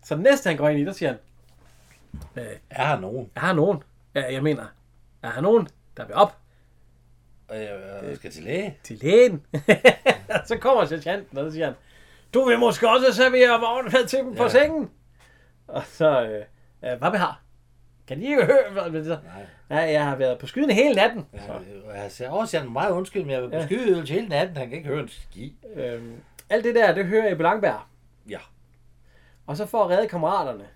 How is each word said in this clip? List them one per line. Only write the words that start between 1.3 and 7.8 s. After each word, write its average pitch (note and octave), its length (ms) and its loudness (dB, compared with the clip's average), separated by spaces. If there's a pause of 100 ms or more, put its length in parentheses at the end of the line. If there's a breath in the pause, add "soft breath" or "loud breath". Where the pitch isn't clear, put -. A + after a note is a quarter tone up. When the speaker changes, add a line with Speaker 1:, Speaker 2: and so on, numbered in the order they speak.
Speaker 1:
øh, G#2+ 80 -14 (180)
Speaker 2:
Er - 160 -4
her C#3+ 140 0
nogen? G#2+ 360 -10
Speaker 1:
"Er - 40 -12
her E3+ 140 -2
nogen? D#3+ 300 0 (320)
Ja, C3 180 -4
jeg C3+ 100 -4
mener, C#3 220 -2 (580)
er - 80 -10
her B2+ 100 -6
nogen, G#3 260 2 (300)
der A2 80 -12
vil G2+ 100 -12
op?" - 220 2 (1160)
Speaker 2:
Øh, G2+ 560 -12